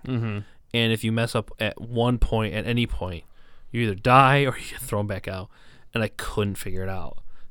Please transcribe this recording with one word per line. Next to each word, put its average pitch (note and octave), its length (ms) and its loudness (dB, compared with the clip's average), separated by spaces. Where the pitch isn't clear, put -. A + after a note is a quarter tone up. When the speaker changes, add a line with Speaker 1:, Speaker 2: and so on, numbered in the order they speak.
Speaker 1:
Mm-hmm. A2+ 320 -2
Speaker 2:
And A#2 200 4
if A2 100 -2
you A2 80 0
mess A#2 240 0
up - 240 -2
at G#2+ 220 -2
one A#2+ 360 2
point, A2 360 2
at G#2+ 120 -4
any A#2+ 220 2
point, F2+ 380 -6
you A#2+ 100 -2
either G#2+ 140 0
die C3 500 8
or B2+ 120 0
<laughs> - 0 -
you - 140 -12
get - 80 -12
thrown G#2 280 -2
back G2 200 -8
out. F#2+ 220 -8
And A2+ 80 0
I G#2 80 0
couldn't G2+ 460 -2
figure - 280 -4
it F#2 60 -4
out. F2+ 280 -4